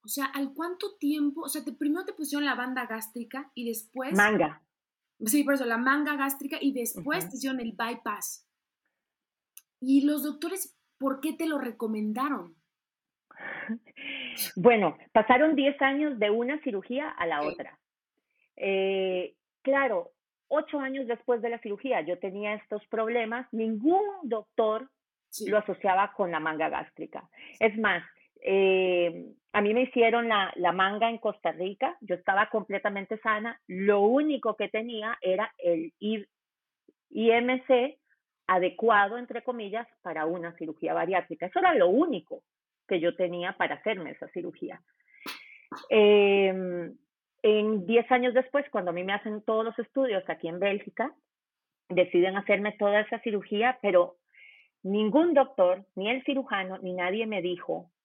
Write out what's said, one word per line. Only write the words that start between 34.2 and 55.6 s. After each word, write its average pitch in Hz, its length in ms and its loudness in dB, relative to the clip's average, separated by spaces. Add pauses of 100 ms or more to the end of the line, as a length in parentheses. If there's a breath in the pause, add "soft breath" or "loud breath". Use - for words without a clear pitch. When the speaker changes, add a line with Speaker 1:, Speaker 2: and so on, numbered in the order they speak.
Speaker 2:
que 202 140 -4
tenía 220 520 -6
era 185 360 0
el 170 420 0
I-, 208 260 -4 (840)
I 226 220 4
M 247 360 2
C 254 300 2 (480)
adecuado, 202 720 2
entre 233 260 -10
comillas, 226 440 -6 (160)
para 160 240 -4
una 170 300 -6
cirugía 160 360 -6
bariátrica. 175 540 -2
Eso 349 120 -4
era 370 140 4
lo 190 140 6
único 247 560 0 (440)
que 185 120 0
yo 170 160 0
tenía 175 420 -4
para 156 180 -2
hacerme 185 360 -6
esa - 160 -16
cirugía. - 560 -12 (1040 loud breath)
Em, 196 1080 6 (460)
en 214 440 2
diez 233 260 2
años 247 220 4
después, 262 380 0
cuando 180 200 -2
a - 20 -6
mí 180 100 -4
me 196 100 -2
hacen 208 300 -6
todos 220 220 0
los 226 140 -6
estudios 226 480 -2
aquí 165 200 -8
en 175 120 -6
Bélgica, 202 560 -2 (720)
deciden 180 480 4
hacerme 202 400 0
toda 208 240 4
esa 220 180 -4
cirugía, 214 600 -2
pero 180 360 4 (680 soft breath)
ningún 214 500 2
doctor, 196 520 2 (100)